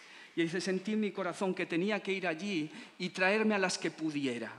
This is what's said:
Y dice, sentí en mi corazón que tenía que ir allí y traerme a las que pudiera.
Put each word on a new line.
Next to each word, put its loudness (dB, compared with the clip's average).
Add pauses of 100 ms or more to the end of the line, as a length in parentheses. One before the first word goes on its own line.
(360)
Y 2
dice, 0
sentí 0
en 2
mi 0
corazón -2
que 0
tenía 2
que -2
ir 0
allí -2 (280)
y -2
traerme 4
a 4
las 2
que -2
pudiera. -2